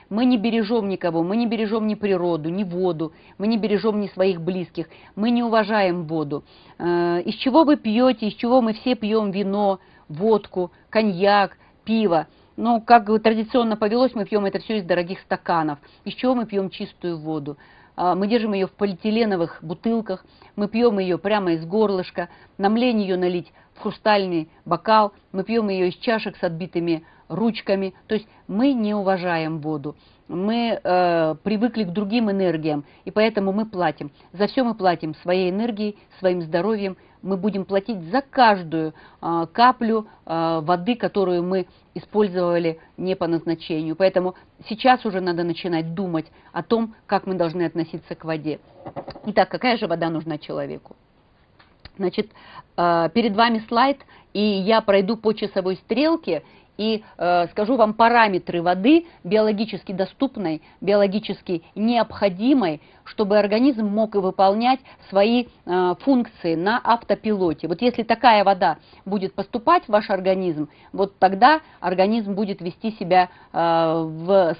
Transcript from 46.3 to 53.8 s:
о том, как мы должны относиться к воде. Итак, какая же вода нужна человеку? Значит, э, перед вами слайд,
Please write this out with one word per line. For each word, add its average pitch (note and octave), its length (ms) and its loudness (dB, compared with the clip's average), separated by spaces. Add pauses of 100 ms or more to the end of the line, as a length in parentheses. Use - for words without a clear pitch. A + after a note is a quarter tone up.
о E3+ 100 -6
том, A3+ 320 -2 (120)
как F#3+ 200 -2
мы F#3+ 80 -2
должны E3+ 280 -2
относиться E3 520 -6
к - 80 -16
воде. D3+ 360 -6 (640)
Итак, G3+ 240 2
какая A#3+ 280 0
же G#3 100 -4
вода E3 220 -2
нужна D#3 280 -6
человеку? D3+ 580 -10 (1000)
Значит, G3 340 -4 (460)
э, E3+ 360 2
перед A3+ 220 0
вами A3+ 320 2
слайд, C4+ 300 2 (360)